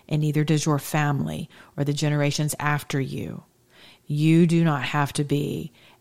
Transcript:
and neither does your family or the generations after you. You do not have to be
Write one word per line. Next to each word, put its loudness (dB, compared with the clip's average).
and 0
neither 2
does 2
your 2
family -2
or -2
the -2
generations 0
after -2
you. -8
You 6
do 4
not 0
have -2
to -2
be -4